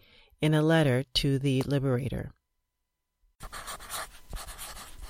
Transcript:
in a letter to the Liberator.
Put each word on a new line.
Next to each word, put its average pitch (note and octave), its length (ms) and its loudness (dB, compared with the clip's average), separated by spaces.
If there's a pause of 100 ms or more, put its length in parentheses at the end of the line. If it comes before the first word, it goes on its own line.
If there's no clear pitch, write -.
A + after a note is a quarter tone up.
(400)
in D#3 140 4
a D3+ 80 6
letter D3+ 400 6 (120)
to C#3 260 2
the C3+ 220 2
Liberator. C3 680 -2 (2750)